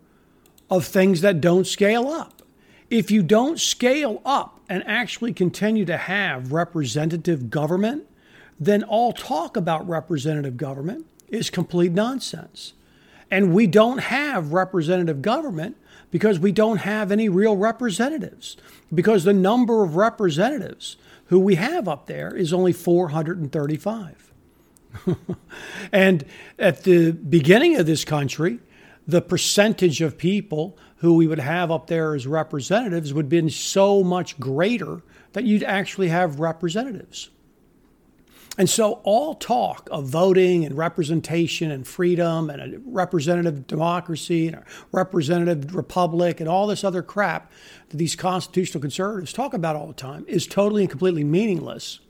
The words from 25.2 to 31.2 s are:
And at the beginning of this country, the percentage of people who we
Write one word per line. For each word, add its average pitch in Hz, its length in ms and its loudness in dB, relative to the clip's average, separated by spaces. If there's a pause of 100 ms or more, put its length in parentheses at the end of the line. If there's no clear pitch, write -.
And 190 320 4 (340)
at 208 240 2
the 170 300 6
beginning 170 640 4
of 175 80 2
this 151 180 0
country, 151 560 -4 (480)
the 165 140 2
percentage 185 800 2
of 151 160 -4
people 180 600 -4 (200)
who 170 160 4
we 165 140 6